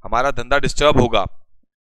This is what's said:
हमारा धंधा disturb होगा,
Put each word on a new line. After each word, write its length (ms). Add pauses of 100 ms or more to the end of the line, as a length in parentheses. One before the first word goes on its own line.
हमारा 280
धंधा 260
disturb 420
होगा, 240 (600)